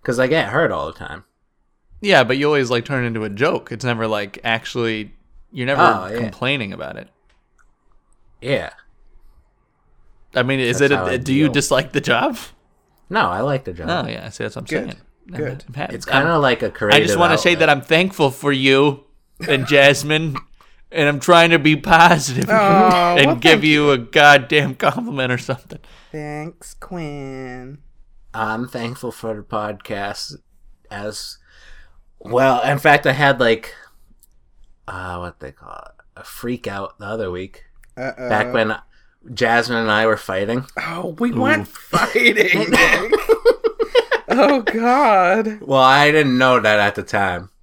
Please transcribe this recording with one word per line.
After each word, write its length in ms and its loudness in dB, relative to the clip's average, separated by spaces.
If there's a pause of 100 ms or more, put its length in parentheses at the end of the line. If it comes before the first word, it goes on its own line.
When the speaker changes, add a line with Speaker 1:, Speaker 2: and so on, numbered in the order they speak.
Speaker 1:
'Cause 160 -4
I 80 0
get 220 -2
hurt 220 -2
all 160 -6
the 100 -12
time. 260 -16 (760)
Speaker 2:
Yeah, 220 4
but 140 0
you 100 0
always, 240 0
like, 140 -2
turn 180 -4
it 40 -4
into 160 -6
a 60 -6
joke. 420 -4
It's 140 -10
never, 220 -2
like, 360 -6
actually, 720 -4 (380)
you're 160 -8
never 140 0
Speaker 1:
Oh, 260 0
yeah. 120 -8
Speaker 2:
complaining 540 -6
about 240 -12
it. 100 -18 (1300)
Speaker 1:
Yeah. 300 -6 (1600)
Speaker 2:
I 80 0
mean, 160 -2
is 200 -2
Speaker 1:
That's 120 4
Speaker 2:
it 40 2
Speaker 1:
how 100 -4
Speaker 2:
a, 60 -4
Speaker 1:
I 60 -2
Speaker 2:
do 160 -4
you 120 2
Speaker 1:
deal. 80 0
Speaker 2:
dislike 400 0
the 80 0
job? 360 0 (720)
Speaker 1:
No, 200 -2
I 120 -4
like 220 -4
the 100 -12
job. 320 -6
Speaker 2:
Oh, 40 -8
yeah, 200 -12
see, 140 -10
that's 120 -10
what 80 -12
I'm 20 -14
Speaker 3:
Good. 260 -6
Speaker 2:
saying. 100 -18 (300)
Speaker 3:
Good. 380 -10
Speaker 2:
I'm 60 -18
ha-, 160 -8
Speaker 1:
It's 160 -14
Speaker 2:
I'm 160 0
Speaker 1:
kinda 160 0
like 240 0
a 40 -4
Speaker 2:
I 40 -4
Speaker 1:
creative 360 2
Speaker 2:
just 120 0
wanna 180 2
say 140 2
Speaker 1:
outlet. 80 0
Speaker 2:
that 100 4
I'm 120 2
thankful 500 0
for 200 -4
you 540 2 (420)
and 200 0
Jasmine, 680 2 (300)
<laughs> 260 -20
and 180 0
I'm 100 -2
trying 320 6
to 80 4
be 160 4
positive 720 4
Speaker 3:
Aw, 680 4
Speaker 2:
and 120 6
Speaker 3:
well, 80 2
Speaker 2:
give 160 4 (100)
Speaker 3:
thank 20 -4
Speaker 2:
you 220 4
Speaker 3:
you. 60 4
Speaker 2:
a 60 4
goddamn 800 4
compliment 560 -2
or 80 -2
something. 400 -10 (320)
Speaker 3:
Thanks, 640 -14
Quinn. 1040 -14 (540)
Speaker 1:
I'm 340 -6
thankful 440 -10
for 240 -10
the 80 -14
podcast 920 -10 (560)
as 460 -14 (800)
well. 440 0
In 160 -2
fact, 280 2
I 60 0
had, 260 2
like, 340 0 (1120)
uh, 300 -12
what 220 -12
they 120 -16
call 240 -20 (100)
it, 180 -20 (140)
a 60 -20
freak 440 -10
out 320 -10
the 60 -16
other 260 -8
week. 320 -12 (340)
Speaker 3:
Uh-oh. 320 -10
Speaker 1:
Back 240 0
when 220 0 (580)
Jasmine 440 0
and 140 0
I 160 2
were 100 2
fighting. 480 -4 (120)
Speaker 3:
Oh, 420 -8
we 120 -2
Speaker 2:
Ooh. 100 -2
Speaker 3:
weren't 260 0
fighting, 920 0
Speaker 1:
<laughs> 120 -2
Speaker 3:
Nick. 400 2 (1160)
Oh, 360 2
God. 960 2
Speaker 1:
Well, 200 0
I 300 6
didn't 260 2
know 220 4
that 200 2
at 160 0
the 80 -8
time. 460 -4 (140)